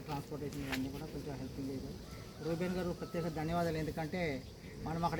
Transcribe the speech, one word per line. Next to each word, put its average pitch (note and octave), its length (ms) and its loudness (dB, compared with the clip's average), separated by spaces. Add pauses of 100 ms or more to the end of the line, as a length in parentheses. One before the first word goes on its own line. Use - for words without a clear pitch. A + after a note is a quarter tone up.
ట్రాన్స్‌పోర్టేషన్ C#3+ 580 -2
ఇవన్నీ C3 300 0
కూడా D3+ 180 -4
కొంచెం C#3+ 280 -2
హెల్పింగ్ C3+ 320 -2
చేశారు. - 260 -4 (480)
రూబెన్ F3 320 2
గారు F3 100 2 (100)
ప్రత్యేక E3 280 0 (120)
ధన్యవాదాలు. E3 440 4
ఎందుకంటే D#3 400 0 (640)
మనం E3 200 2
అక్కడ D#3+ 120 2